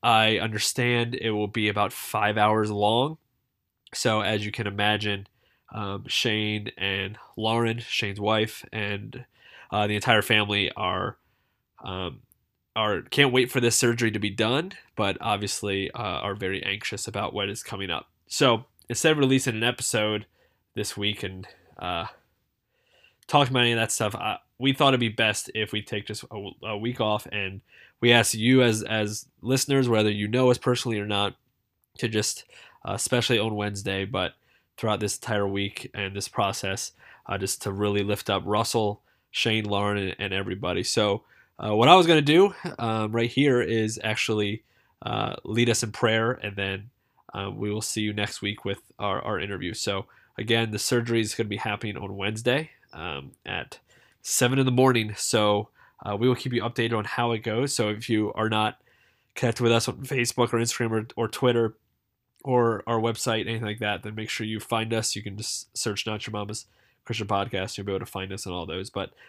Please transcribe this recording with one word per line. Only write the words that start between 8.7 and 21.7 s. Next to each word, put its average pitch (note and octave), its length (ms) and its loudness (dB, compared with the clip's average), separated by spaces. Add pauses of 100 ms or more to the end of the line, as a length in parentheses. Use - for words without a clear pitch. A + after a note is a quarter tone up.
and, G#2 520 -8 (440)
uh, G#2 160 2
the G#2 100 0
entire G#2+ 280 4
family G#2 480 2
are, F#2+ 460 -2 (640)
um, F#2 380 -8 (540)
are, G#2 280 0
can't C#3+ 280 2
wait B2 200 4
for C3+ 80 0
this A#2 160 4
surgery A#2+ 340 2
to G#2+ 80 -2
be G2+ 140 -2
done, B2 400 0 (240)
but G2 260 0
obviously, G2+ 720 -2
uh, A#2 100 -10
are G2 320 -4
very G2 300 -4
anxious G2+ 440 -6
about G#2+ 240 -6
what G2+ 160 -4
is G2+ 140 -8
coming G2 300 -8
up. - 180 -8 (160)
So B2 400 0 (240)
instead D#3 220 2
of D3+ 80 2
releasing C3 360 2
an A2 80 -4
episode G#2+ 640 -2 (480)
this - 240 -6
week G2+ 240 -4
and, F#2 260 -10 (300)